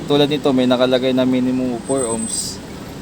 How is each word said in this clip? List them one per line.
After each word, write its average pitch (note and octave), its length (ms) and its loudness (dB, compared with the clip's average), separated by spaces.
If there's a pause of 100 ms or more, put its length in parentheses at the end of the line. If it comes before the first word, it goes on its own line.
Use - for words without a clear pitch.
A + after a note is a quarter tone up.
tulad C#3+ 240 4
nito, D3 240 0
may B2+ 160 4
nakalagay B2+ 400 2
na B2+ 160 2
minimum B2+ 560 0
four C3+ 240 -2
ohms. A2+ 560 -6 (400)